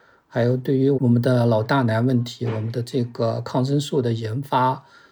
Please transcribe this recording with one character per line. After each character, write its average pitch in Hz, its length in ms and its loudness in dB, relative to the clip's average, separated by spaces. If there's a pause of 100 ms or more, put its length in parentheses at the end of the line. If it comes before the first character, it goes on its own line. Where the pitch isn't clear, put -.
(260)
还 - 160 -2
有 123 140 2
对 131 200 0
于 135 140 4
我 135 160 2
们 120 160 4
的 123 240 2
脑 113 160 2
大 139 200 0
难 113 220 0
问 123 200 2
题， - 220 -8
我 110 140 -4
们 113 120 -6
的 120 100 -4
这 120 220 -4
个 117 380 -4
抗 127 220 -2
生 143 160 0
素 143 220 -2
的 117 100 0
研 113 300 -4
发， 131 420 0 (280)